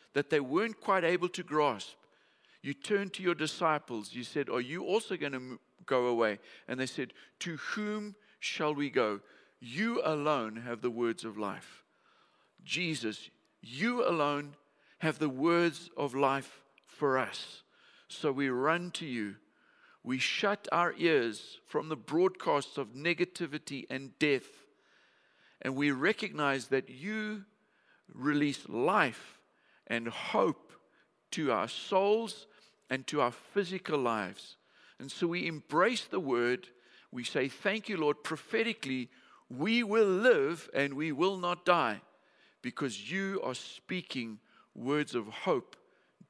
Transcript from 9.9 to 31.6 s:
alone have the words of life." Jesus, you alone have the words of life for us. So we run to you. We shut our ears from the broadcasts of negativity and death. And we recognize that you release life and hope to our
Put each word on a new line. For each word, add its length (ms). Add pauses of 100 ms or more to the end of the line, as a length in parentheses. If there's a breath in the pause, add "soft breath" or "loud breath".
alone 500 (100)
have 140
the 120
words 340
of 120
life." 460 (800 soft breath)
Jesus, 680 (300)
you 480
alone 480 (440 soft breath)
have 200
the 80
words 720
of 180
life 460 (240)
for 320
us. 460 (440 soft breath)
So 240
we 160
run 440
to 140
you. 300 (640 soft breath)
We 160
shut 540
our 260
ears 680
from 240
the 80
broadcasts 800
of 160
negativity 960
and 280
death. 300 (1120 soft breath)
And 140
we 160
recognize 760
that 220
you 540 (640 soft breath)
release 600
life 720 (480 soft breath)
and 200
hope 640 (600 soft breath)
to 200
our 160